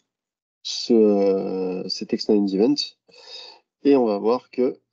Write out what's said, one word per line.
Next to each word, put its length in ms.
ce, 300
euh, 960
cet 240
extended 400
event. 220
Et 140
on 80
va 140
voir 320
que, 280